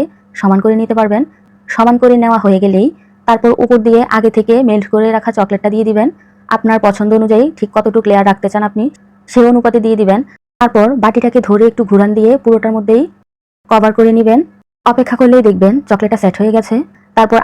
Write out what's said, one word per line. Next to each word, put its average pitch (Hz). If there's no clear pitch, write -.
সমান 196
করে 220
নিতে 226
পারবেন। 214
সমান 240
করে 247
নেওয়া 226
হয়ে 196
গেলেই 196
তারপর 233
উপর 240
দিয়ে 233
আগে 220
থেকে 220
মেল্ট 208
করে 220
রাখা 220
চকলেটটা 202
দিয়ে 220
দিবেন। 214
আপনার 220
পছন্দ 208
অনুযায়ী 220
ঠিক 208
কতটুকু 214
লেয়ার 196
রাখতে 196
চান 208
আপনি, 214
সেই 247
অনুপাতে 240
দিয়ে 226
দিবেন। 196
তারপর 233
বাটিটাকে 233
ধরে 202
একটু 240
ঘুরান 202
দিয়ে 220
পুরোটার 226
মধ্যেই 220
কভার 214
করে 226
নেবেন। 226
অপেক্ষা 240
করলেই 254
দেখবেন 190
চকলেটটা 214
সেট 185
হয়ে 214
গেছে। 220
তারপর 226